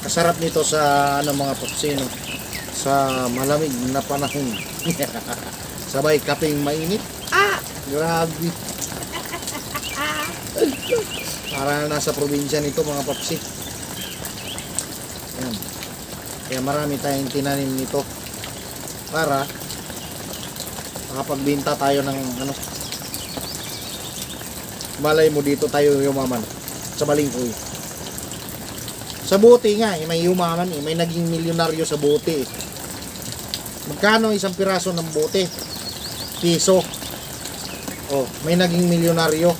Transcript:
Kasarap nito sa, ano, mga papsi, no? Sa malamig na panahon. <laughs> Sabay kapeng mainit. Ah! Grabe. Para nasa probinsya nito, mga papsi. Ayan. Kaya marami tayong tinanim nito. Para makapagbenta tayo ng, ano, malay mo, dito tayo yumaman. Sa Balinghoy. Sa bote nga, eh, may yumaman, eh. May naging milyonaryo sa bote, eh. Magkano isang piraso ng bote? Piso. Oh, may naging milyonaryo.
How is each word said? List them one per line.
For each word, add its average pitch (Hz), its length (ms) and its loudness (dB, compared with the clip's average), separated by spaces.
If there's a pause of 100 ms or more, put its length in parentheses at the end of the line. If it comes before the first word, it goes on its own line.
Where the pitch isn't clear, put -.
Kasarap 170 400 4
nito 160 240 2
sa, 143 560 4
ano, 147 80 2
mga 139 240 0
papsi, 143 400 -2
no? 135 80 0 (720)
Sa 135 560 2
malamig 143 400 2 (160)
na 135 160 0
panahon. 139 480 -2 (720)
<laughs> - 720 -8
Sabay 147 240 6
kapeng 147 400 0
mainit. 160 400 0 (320)
Ah! 392 240 4 (320)
Grabe. 165 640 0 (3000)
Para 143 320 2
nasa 147 240 0
probinsya 143 480 0
nito, 147 240 0
mga 143 240 -2
papsi. 143 320 -2 (2000)
Ayan. 117 160 -4 (960)
Kaya 127 80 -2
marami 143 400 0
tayong 139 320 0
tinanim 139 400 0
nito. 131 320 -2 (1040)
Para 143 400 2 (1700)
makapagbenta 139 640 0
tayo 139 240 4
ng, 135 160 0 (240)
ano, 139 100 -2 (2500)
malay 156 320 6
mo, 147 80 2
dito 143 320 2
tayo 147 320 6
yumaman. 131 400 0 (560)
Sa 147 80 2
Balinghoy. 127 640 0 (1500)
Sa 196 160 4
bote 233 400 12
nga, 214 160 4
eh, 156 80 -2
may 165 240 2
yumaman, 175 400 4
eh. 156 160 -4
May 160 160 0
naging 170 320 2
milyonaryo 165 560 2
sa 151 80 -2
bote, 147 480 4
eh. 117 40 -4 (1400)
Magkano 214 480 4
isang 190 180 0
piraso 185 380 0
ng 170 240 -2
bote? 160 320 2 (880)
Piso. 175 460 4 (1300)
Oh, 135 160 2 (160)
may 170 160 4
naging 175 320 6
milyonaryo. 165 680 6